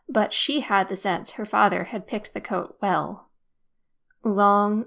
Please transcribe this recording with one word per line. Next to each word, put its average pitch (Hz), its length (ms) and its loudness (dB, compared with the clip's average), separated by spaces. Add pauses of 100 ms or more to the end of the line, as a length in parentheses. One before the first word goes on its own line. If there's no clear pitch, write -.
but 226 240 0
she 285 300 -2
had 196 260 0
the 196 80 -6
sense 185 360 -4
her 214 140 -10
father 208 400 2
had 202 220 -10
picked - 260 -8
the 208 60 -8
coat - 420 -6
well. 180 480 -2 (920)
Long, 208 640 4